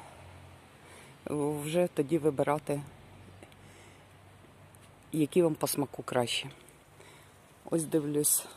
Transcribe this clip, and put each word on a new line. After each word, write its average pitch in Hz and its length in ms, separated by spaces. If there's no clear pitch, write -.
вже 151 640
тоді 151 240
вибирати, 143 640
які 156 300
вам 160 140
по - 120
смаку - 360
краще. 127 460
Ось 165 120
дивлюсь, 147 640